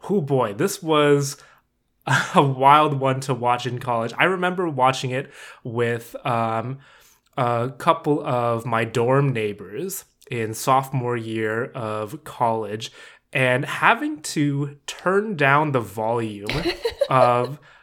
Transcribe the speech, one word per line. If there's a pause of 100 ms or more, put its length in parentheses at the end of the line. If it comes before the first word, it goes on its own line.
oh
boy,
this
was (680)
<laughs>
a
wild
one
to
watch
in
college.
I
remember
watching
it (320)
with,
um, (600)
a
couple
of
my
dorm
neighbors (260)
in
sophomore
year
of
college (400)
and
having
to (100)
turn
down
the
volume (320)
<laughs>
of (240)